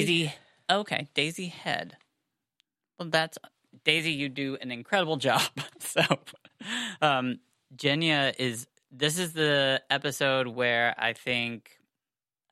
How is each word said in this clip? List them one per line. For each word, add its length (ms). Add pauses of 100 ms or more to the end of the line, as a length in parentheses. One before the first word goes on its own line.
Daisy. 340 (360)
Okay, 440
Daisy 340
Head. 480 (1000)
Well, 120
that's, 280 (460)
Daisy, 280
you 160
do 320
an 100
incredible 460
job. 300
<laughs> 60 (280)
So, 200 (1040)
um, 380 (360)
Jenya 640
is, 280 (240)
this 280
is 160
the 560
episode 560
where 500
I 160
think, 580 (800)